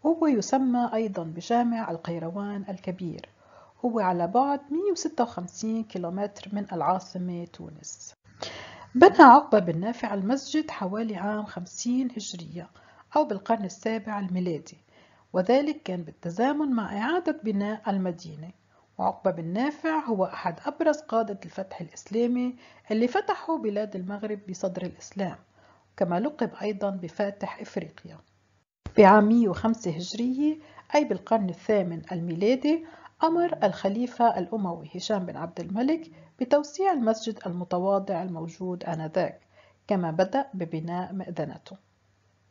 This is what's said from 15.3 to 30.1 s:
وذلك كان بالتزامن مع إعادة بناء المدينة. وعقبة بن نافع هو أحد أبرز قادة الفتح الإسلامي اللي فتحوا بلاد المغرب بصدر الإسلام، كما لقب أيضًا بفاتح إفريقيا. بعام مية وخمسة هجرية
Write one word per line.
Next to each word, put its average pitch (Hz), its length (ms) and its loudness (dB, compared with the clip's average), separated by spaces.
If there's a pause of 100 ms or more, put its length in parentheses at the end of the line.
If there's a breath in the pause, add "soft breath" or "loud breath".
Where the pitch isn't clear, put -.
وذلك 262 500 2
كان 180 200 -6
بالتزامن 240 680 -2
مع 202 300 -2
إعادة 311 460 -2
بناء 208 460 -2
المدينة. 170 600 -4 (480 soft breath)
وعقبة 190 320 0
بن 165 140 -6
نافع 294 600 -2
هو 202 200 0
أحد - 420 -6
أبرز 302 340 0
قادة 220 440 -2
الفتح 190 360 -12
الإسلامي 247 760 -2 (340 loud breath)
اللي 226 180 2
فتحوا 330 500 -2
بلاد 208 380 -4
المغرب 202 520 -6
بصدر 185 340 -6
الإسلام، 180 540 -8 (600 soft breath)
كما 175 240 0
لقب 254 300 -2 (120)
أيضًا 208 280 -2
بفاتح 196 720 -6
إفريقيا. 160 580 -12 (800)
بعام 208 300 10
مية 226 200 6
وخمسة 220 420 0
هجرية 247 680 -2 (360 loud breath)